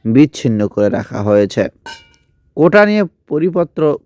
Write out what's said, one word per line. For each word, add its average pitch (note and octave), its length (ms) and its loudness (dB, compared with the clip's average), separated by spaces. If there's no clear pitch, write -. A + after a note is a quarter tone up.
বিচ্ছিন্ন A2+ 640 0
করে G#2 200 0
রাখা G#2 340 -6
হয়েছে।" G#2 460 0
কোটা F#3+ 300 4
নিয়ে G#3 180 0
পরিপত্র D#3+ 760 -2